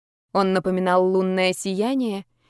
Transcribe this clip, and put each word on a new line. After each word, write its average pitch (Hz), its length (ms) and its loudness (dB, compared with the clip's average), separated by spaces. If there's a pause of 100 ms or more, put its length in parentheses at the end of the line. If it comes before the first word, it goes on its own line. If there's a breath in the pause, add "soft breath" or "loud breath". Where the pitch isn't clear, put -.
(320)
Он 190 200 2
напоминал 185 540 2
лунное 185 460 0
сияние 208 760 -4 (240)